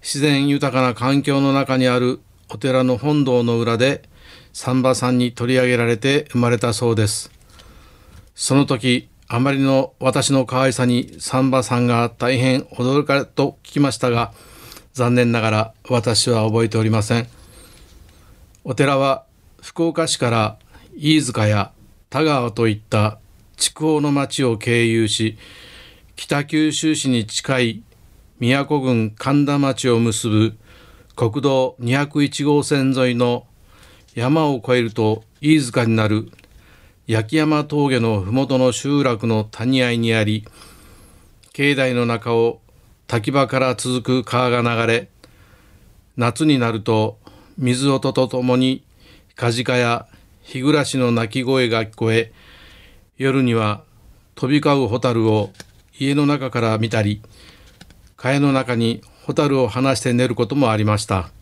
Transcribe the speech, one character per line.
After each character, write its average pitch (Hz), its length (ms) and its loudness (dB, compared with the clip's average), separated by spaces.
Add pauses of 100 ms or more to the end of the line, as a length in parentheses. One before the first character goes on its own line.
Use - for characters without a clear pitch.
自 - 160 -8
然 143 280 2
豊 143 240 0
か 127 120 2
な 123 100 0
環 135 300 0
境 139 180 0
の 139 120 2
中 135 240 0
に 127 100 2
あ 123 100 2
る 123 220 -2 (300)
お 107 100 -14
寺 131 240 0
の 127 140 0
本 147 260 0
堂 123 180 2
の 117 180 0
裏 113 200 0
で、 135 280 0 (460)
産 127 300 -2
婆 131 100 4
さ 123 160 0
ん 123 80 2
に 123 140 0
取 123 240 -2
り 127 40 4
上 127 100 2
げ 123 80 2
ら 117 100 2
れ 117 100 0
て 139 320 0
生 - 80 -4
ま 120 140 2
れ 120 80 0
た 120 140 0
そ 117 180 0
う 113 40 2
で 107 120 2
す。 - 240 -6 (1040)
そ - 180 -2
の 139 140 4
時、 127 420 -2 (180)
あ 117 120 -4
ま 139 140 0
り 135 60 -2
の 135 400 0
私 131 340 0
の 135 120 2
可 127 160 -2
愛 135 100 2
さ 127 140 0
に、 123 340 -2
産 131 300 0
婆 127 140 2
さ 123 160 0
ん 120 80 2
が 120 280 2
大 127 220 -2
変 131 240 2
驚 131 420 -2
か 139 120 0
れ 139 100 0
と - 380 -2
聞 - 80 -20
き - 80 -4
ま 139 120 2
し - 60 -8
た 123 140 0
が、 117 220 -2 (600)
残 123 220 0
念 120 160 4
な 117 100 0
が 110 80 2
ら 110 240 0 (160)
私 120 400 0
は 110 160 2
覚 113 200 2
え 110 40 -2
て 113 80 -2
お 110 60 2
り 110 80 2
ま 110 100 2
せ 117 180 0
ん。 120 80 -6 (1400)
お 123 120 -6
寺 139 240 2
は、 135 240 0 (360)
福 - 260 -4
岡 165 200 -2
市 - 120 -4
か 127 120 0
ら 107 280 0 (380)
飯 151 280 2
塚 117 240 0
や 104 240 0 (400)
田 143 120 0
川 135 280 0
と 113 160 0
い 110 60 2
っ 104 140 -6
た 107 300 0 (380)
筑 - 300 -6
豊 156 160 2
の 147 100 0
町 143 320 -2
を 117 140 0
経 117 280 0
由 113 220 2
し、 110 300 -2 (760)
北 143 300 -4
九 156 260 0
州 156 240 0
市 135 140 -4
に 117 180 0
近 - 320 -2
い 113 240 -2 (560)
宮 135 260 2
古 143 160 -2
郡 117 300 0
神 139 340 0
田 143 140 0
町 135 280 0
を 120 120 4
結 117 300 0
ぶ 107 280 2 (580)
国 120 280 -2
道 131 340 2
二 120 160 -2
百 143 300 0
一 143 200 -4
号 147 200 2
線 135 340 0
沿 127 140 2
い 123 40 -2
の、 120 300 0 (680)
山 147 320 2
を 143 80 0
越 123 220 0
え 123 40 2
る 117 100 -2
と 110 320 0 (180)
飯 147 260 2
塚 120 180 0
に 113 100 2
な 110 120 2
る 107 240 -2 (720)
焼 110 300 -2
山 151 280 2
峠 143 360 0
の 113 220 0
ふ 92 100 -6
も 131 160 0
と 131 100 0
の 127 140 2
集 143 320 -2
落 120 240 -2
の 110 160 0
谷 127 400 -2
合 120 140 0
に 113 180 0
あ 110 80 2
り、 107 240 -2 (1080)
境 143 220 0
内 131 180 0
の 120 140 0
中 117 260 -4
を 117 280 0 (440)
滝 117 260 -2
場 135 140 2
か 131 140 -2
ら 127 160 0
続 127 480 -2
く - 0 -
川 123 260 0
が 120 140 0
流 113 280 0
れ、 117 160 -2 (1120)
夏 123 300 0
に 143 100 4
な 117 140 0
る 110 100 -6
と 107 380 -2 (400)
水 127 300 0
音 135 220 0
と 131 160 0
と 127 140 -4
も 127 160 2
に、 131 260 0 (520)
カ 120 160 -2
ジ 120 120 -4
カ 123 140 0
や 117 300 0 (340)
日 127 220 -10
暮 151 120 2
ら 147 80 2
し - 140 -4
の 123 140 2
鳴 117 160 0
き 127 160 -4
声 127 260 2
が 113 140 0
聞 110 120 -12
こ 113 160 -2
え、 113 200 0 (840)
夜 135 260 0
に 123 100 0
は 107 300 -2 (500)
飛 131 180 -4
び 147 140 2
交 143 200 2
う - 20 -2
ホ 107 120 -2
タ 123 140 0
ル 113 140 2
を 107 240 0 (480)
家 139 160 -2
の 147 100 2
中 139 240 -2
か 123 100 -4
ら 113 200 0
見 113 100 -2
た 110 140 0
り、 104 180 -2 (960)
蚊 131 180 -2
帳 143 40 0
の 143 120 2
中 127 220 -2
に 117 300 -2 (220)
ホ - 100 -6
タ 151 120 2
ル 139 120 0
を 127 80 2
放 117 140 -4 (120)
し 113 60 -2
て 127 140 -2
寝 123 140 2
る 120 60 -2
こ 113 140 -2
と 131 80 -6
も 135 160 2
あ 131 60 0
り 104 80 0
ま 107 120 2
し 104 80 -4
た。 92 240 -2 (120)